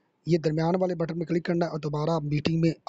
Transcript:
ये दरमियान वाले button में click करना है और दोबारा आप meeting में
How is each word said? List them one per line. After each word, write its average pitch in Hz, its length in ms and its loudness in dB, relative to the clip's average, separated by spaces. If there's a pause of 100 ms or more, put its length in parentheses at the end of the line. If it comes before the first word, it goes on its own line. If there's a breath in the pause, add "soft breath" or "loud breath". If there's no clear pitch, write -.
(280 loud breath)
ये 170 100 4
दरमियान 160 380 0
वाले 180 200 0
button 165 220 -4
में 165 100 -4
click 165 180 -2
करना 170 200 0
है 160 60 -2
और 160 80 -4
दोबारा 151 340 -2
आप 156 100 0
meeting 147 380 0
में 165 120 4 (160)